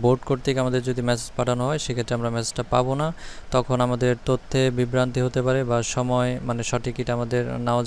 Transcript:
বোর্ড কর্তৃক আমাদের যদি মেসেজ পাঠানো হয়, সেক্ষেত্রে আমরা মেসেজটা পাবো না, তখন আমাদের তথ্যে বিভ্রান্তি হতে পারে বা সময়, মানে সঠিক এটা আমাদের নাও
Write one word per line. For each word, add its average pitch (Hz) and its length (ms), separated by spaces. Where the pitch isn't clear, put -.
বোর্ড 127 240
কর্তৃক 131 340
আমাদের 127 260
যদি 123 200
মেসেজ 120 200
পাঠানো 123 300
হয়, 151 160
সেক্ষেত্রে 120 340
আমরা 117 180
মেসেজটা 117 260
পাবো 127 260
না, 156 60
তখন 127 220
আমাদের 123 260
তথ্যে 131 340
বিভ্রান্তি 127 480
হতে 127 200
পারে 131 140
বা 120 80
সময়, 123 360
মানে 117 220
সঠিক 123 320
এটা 120 160
আমাদের 120 240
নাও 120 200